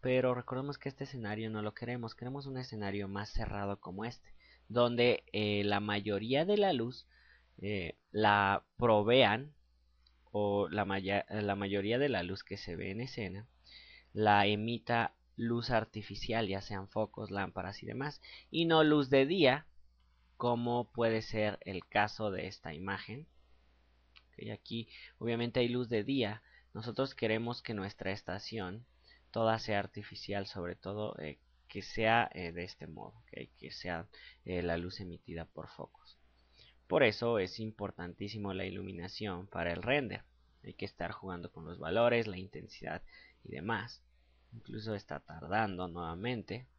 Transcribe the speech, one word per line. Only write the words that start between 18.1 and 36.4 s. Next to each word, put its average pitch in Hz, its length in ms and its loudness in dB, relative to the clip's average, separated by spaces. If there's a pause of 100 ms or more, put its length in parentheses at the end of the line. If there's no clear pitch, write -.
y 170 140 2
no 160 180 8
luz 151 260 6
de 135 160 8
día, 147 420 6 (680)
como 120 540 2
puede 113 320 2
ser 107 380 0
el 95 260 -8
caso 104 460 0
de 92 160 -4
esta 82 260 -10
imagen. 98 540 -8 (1040)
Ok, - 200 -12
aquí 113 360 -8 (300)
obviamente 117 420 0
hay 120 80 4
luz 123 200 0
de 110 140 2
día. 110 400 0 (320)
Nosotros 117 420 -4
queremos 117 460 0
que 117 120 -6
nuestra 98 380 -4
estación 101 720 -8 (480)
toda 113 260 4
sea 104 220 0
artificial, 101 680 -6
sobre 90 300 -6
todo, 104 420 -6
eh, 76 220 -10 (260)
que 101 160 -10
sea, 113 500 2
eh, 85 200 -8
de 87 100 -8
este 90 240 -12
modo, 64 320 -14
ok, - 300 -16 (100)
que - 140 -16
sea, 85 340 -6 (380)
eh, 90 180 -2
la 85 140 0
luz 87 240 -6
emitida 82 460 -10
por 73 220 -14
focos. - 480 -18 (720)